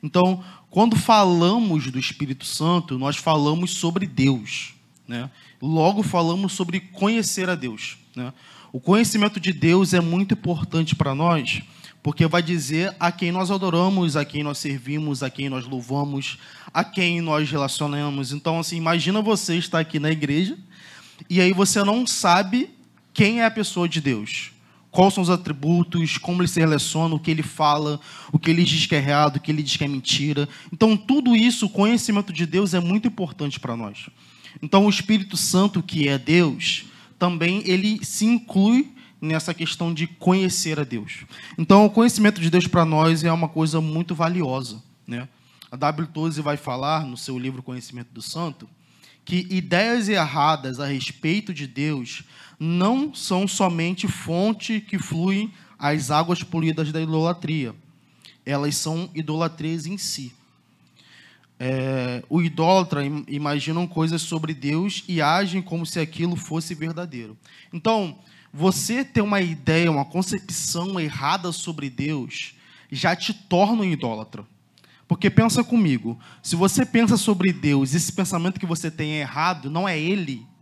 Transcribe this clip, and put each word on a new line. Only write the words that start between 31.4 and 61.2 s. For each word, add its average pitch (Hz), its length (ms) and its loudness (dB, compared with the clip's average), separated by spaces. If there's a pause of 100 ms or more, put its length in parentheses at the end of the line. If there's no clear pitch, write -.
o - 20 0
conhecimento 208 640 0
de 160 120 -2
Deus 175 280 0
é 180 80 2
muito 196 260 0
importante 151 500 -6
para 117 200 -8
nós. 104 320 -12 (520)
Então, 196 240 6
o 208 40 4
Espírito 196 480 0
Santo, 190 440 2
que 143 280 -2
é 139 80 2
Deus, 151 720 2 (300)
também 175 480 0
ele 190 380 0
se - 220 -2
inclui 233 680 4 (300)
nessa 160 320 -2
questão 165 400 -4
de 160 140 -2
conhecer 180 720 2
a 151 60 -2
Deus. 120 400 -8 (340)
Então, 196 280 8
o 202 40 6
conhecimento 208 520 4
de 165 80 2
Deus 180 180 4
para 175 160 4
nós 160 400 2
é 170 80 2
uma 165 160 0
coisa 160 320 0
muito 160 340 -2
valiosa, 135 720 -2 (240)
né? 120 220 -10 (420)
A 123 60 -14
W 151 280 0
Tozer 156 380 -4
vai 147 140 -2
falar, 147 480 -2
no 123 100 -8
seu 127 240 -8
livro 127 240 -8
Conhecimento 123 480 -14
do 113 100 -18
Santo, 160 460 -10 (560)
que 180 260 -2
ideias 196 600 0
erradas 143 720 0
a 143 60 -4
respeito 160 640 -4
de 143 120 -8
Deus 135 580 -6 (360)
não 202 540 0
são 190 340 -2
somente 180 600 -2
fonte 208 760 -2
que 208 180 -6
flui 196 520 -2 (280)
às 147 320 0
águas 170 320 2
poluídas 160 480 -2
da 160 100 -4
idolatria. 160 720 -2 (720)
Elas 143 300 -2
são 165 400 -4
idolatrias 160 720 -4
em 196 100 -8
si. 127 360 -10 (1300)